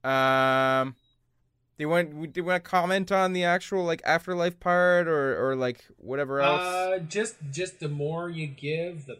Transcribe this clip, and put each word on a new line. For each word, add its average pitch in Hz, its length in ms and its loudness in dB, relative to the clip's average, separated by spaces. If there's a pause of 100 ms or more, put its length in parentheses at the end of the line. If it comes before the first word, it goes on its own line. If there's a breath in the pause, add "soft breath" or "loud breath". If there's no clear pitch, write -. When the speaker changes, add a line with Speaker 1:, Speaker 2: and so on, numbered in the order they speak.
Speaker 1:
Um, 131 920 2 (840)
do 151 60 -8
you 151 60 -2
want, 160 440 -2
do 180 80 -6
you - 20 -6
want 175 200 0
to - 60 -20
comment 185 420 0
on 190 220 2
the 180 100 -2
actual, 180 420 0
like, 165 180 -2
afterlife 175 560 0
part 180 480 4
or, 139 320 2 (120)
or, 135 40 0
like, 123 300 -4 (120)
whatever 139 440 -4
else? 147 200 4
Speaker 2:
Uh, 180 460 -2
just, 214 280 -4 (160)
just 180 280 -8
the 156 80 -6
more 156 440 -4
you 160 160 -6
give, 151 580 -6
the 123 140 -14